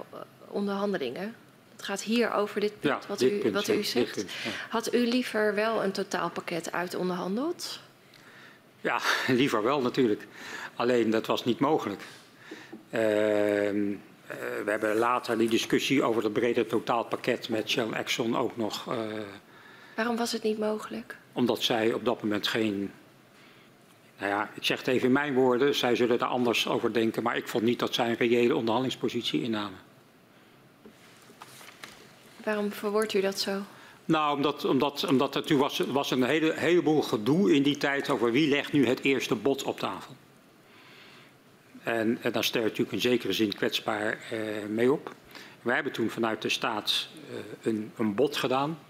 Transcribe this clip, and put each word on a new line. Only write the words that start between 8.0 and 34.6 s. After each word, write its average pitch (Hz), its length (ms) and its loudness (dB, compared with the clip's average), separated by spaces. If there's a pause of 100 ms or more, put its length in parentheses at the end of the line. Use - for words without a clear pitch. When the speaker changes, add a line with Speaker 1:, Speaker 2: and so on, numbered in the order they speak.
Speaker 2:
Ja, 123 200 -2 (180)
<laughs> - 100 -4
liever 123 340 2
wel 135 180 2
natuurlijk. 120 460 2 (500)
Alleen 120 340 2
dat 110 160 2
was 113 180 0
niet 117 140 0
mogelijk. 139 420 0 (920)
Ehm, 120 120 0 (1200)
eh, - 100 -12 (280)
we 104 60 -2
hebben 107 260 0
later 120 420 2
die 113 100 4
discussie 135 540 2
over 113 200 2
het 107 100 0
brede 117 340 2
totaalpakket 117 840 -2
met 110 220 -2
Shell 123 140 0
en 110 100 -4
Exxon 117 420 -2
ook 117 200 -2
nog, 110 360 -4
eh, 131 40 -4 (1000)
Speaker 1:
Waarom 233 200 0
was 233 160 -2
het 226 100 -6
niet 214 160 0
mogelijk? 214 580 -6 (160)
Speaker 2:
Omdat 120 300 0
zij 113 300 2
op 104 120 -4
dat 117 180 0
moment 104 260 -2
geen 101 420 0 (1300)
nou 101 120 0
ja, 101 200 -2
ik - 100 -10
zeg 135 140 0
het - 80 -8
even 127 200 2
in 123 60 6
mijn 143 220 2
woorden, 127 400 4
zij 120 220 2
zullen 120 220 4
daar 127 100 0
anders 120 400 2
over 113 240 0
denken, 113 300 2
maar 120 140 0
ik - 120 -6
vond 107 160 0
niet 120 140 4
dat 120 160 -2
zij 120 140 2
een 117 80 0
reële 120 400 4
onderhandelingspositie 120 840 -2
innamen. 104 360 -4 (2750)
Speaker 1:
Waarom 208 280 -2
verwoordt 214 420 -2
u 202 60 2
dat 196 200 -2
zo? 196 200 -2 (440)
Speaker 2:
Nou, 151 320 2
omdat, 143 280 0